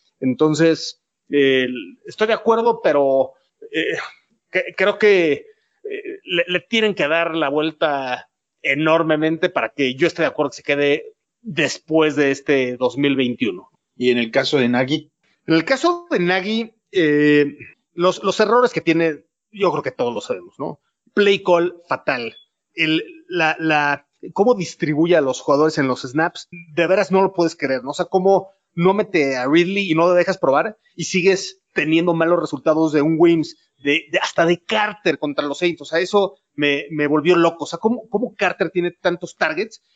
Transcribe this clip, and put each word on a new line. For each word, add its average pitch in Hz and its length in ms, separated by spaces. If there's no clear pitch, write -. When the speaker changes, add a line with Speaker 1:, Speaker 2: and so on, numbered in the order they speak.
Speaker 1:
Entonces, 156 800
eh, 135 360
estoy - 220
de 226 60
acuerdo, 226 500
pero, 139 480
eh, 160 260
que-, 180 260
creo 202 220
que, 190 320
eh, - 680
le, 175 240
le 180 120
tienen 214 360
que 190 120
dar 165 280
la 156 140
vuelta 147 800
enormemente 160 880
para - 200
que 131 260
yo 160 120
esté 160 160
de 147 40
acuerdo 139 220
que - 80
se - 60
quede 143 500
después 156 760
de 139 160
este 135 460
dos 123 200
mil 139 180
veintiuno. 120 540
Speaker 2:
¿Y 123 140
en 120 80
el 117 140
caso 135 260
de 123 100
Nagy? 127 440
Speaker 1:
En - 80
el 160 100
caso 349 460
de 262 100
Nagy, 190 540
eh, 147 640
los, 175 300
los 196 160
errores 226 340
que 165 80
tiene, 160 440
yo 190 200
creo 147 120
que 131 80
todos 120 220
lo 107 80
sabemos, - 360
¿no? 151 220
Play 202 300
call 175 320
fatal. 127 480
El, 160 300
la, 165 320
la, 147 480
cómo 220 220
distribuye 165 600
a 156 60
los 131 180
jugadores 151 380
en 139 100
los 127 140
snaps, 147 460
de 160 140
veras 190 240
no 190 100
lo 190 120
puedes 170 220
creer, 131 280
¿no? 135 80
O - 20
sea, 175 120
cómo 190 440
no 180 200
mete 151 440
a 123 100
Ridley 175 440
y 156 40
no 170 120
lo 180 60
dejas 180 240
probar 143 400
y 170 100
sigues 180 560
teniendo 165 400
malos 165 280
resultados 156 500
de 147 100
un 160 160
Williams, 165 380
de, 143 340
de, 175 60
hasta - 280
de - 180
Carter 208 560
contra 147 260
los 143 140
Saints. 175 220
O 139 40
sea, 165 140
eso 190 380
me, 143 360
me 151 180
volvió 151 280
loco. 170 280
O - 40
sea, 170 120
¿cómo, 226 300
cómo 208 260
Carter 180 360
tiene 175 200
tantos 175 460
targets 170 440